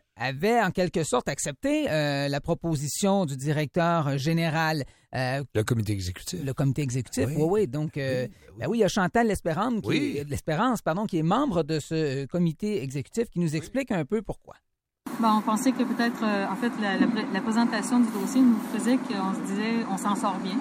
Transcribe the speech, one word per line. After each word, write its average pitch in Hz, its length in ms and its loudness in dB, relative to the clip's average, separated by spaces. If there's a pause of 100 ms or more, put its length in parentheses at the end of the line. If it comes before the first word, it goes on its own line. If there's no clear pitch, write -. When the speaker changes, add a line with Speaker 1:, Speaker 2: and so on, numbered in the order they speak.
(160)
Speaker 1:
avaient 143 440 2
en 185 120 2
quelque 175 320 0
sorte 247 240 0
accepté, 269 600 -2
euh, 143 380 0
la 139 140 -2
proposition 170 880 0
du 139 100 -4
directeur 151 840 0
général, 160 640 0 (320)
euh, 131 300 -2 (100)
Speaker 2:
Le 110 80 2
comité 110 300 0
exécutif. 95 520 -6
Speaker 1:
le 131 80 -2
comité 139 300 0
exécutif, 127 460 -2
Speaker 2:
Oui. 147 80 -4
Speaker 1:
oui, 151 100 2 (140)
oui. 196 80 2
Donc, 151 280 -4
euh, 131 280 -2
Speaker 2:
Oui, 113 40 -6
ben - 60 -20 (140)
oui. - 100 -20
Speaker 1:
ben - 120 -4
oui, 233 80 0
il - 20 6
y 208 40 6
a 180 40 6
Chantal 220 400 2
L'Espérance 190 540 0
qui - 60 -6
Speaker 2:
Oui. 254 300 0
Speaker 1:
est, 147 100 -6
L'Espérance, 170 540 0
pardon, 185 240 0
qui 180 120 0
est 156 40 2
membre 185 400 2
de 151 160 -2
ce, 151 160 -4
euh, 139 320 0
comité 175 560 0
exécutif, 139 480 -4
qui - 80 -8
nous 170 140 2
Speaker 2:
Oui. 160 40 0
Speaker 1:
explique 254 360 -2
un 175 120 0
peu 220 180 -2
pourquoi. - 340 -12 (640)
Speaker 3:
Ben, 220 180 6
on 208 40 0
pensait 214 280 2
que 247 140 2
peut-être, 233 400 -2
euh, 202 240 0
en 190 80 -4
fait, 240 160 -2 (100)
la, 196 140 0
la 190 100 4
pré-, 214 260 0
la 190 80 0
présentation 226 600 2
du 226 100 4
dossier 202 300 0
nous 233 180 8 (180)
faisait 220 200 2
qu'on 196 380 -2
se - 120 -4
disait, 220 420 -2
on 190 80 -2
s'en 202 200 0
sort 190 220 0
bien. 190 220 -2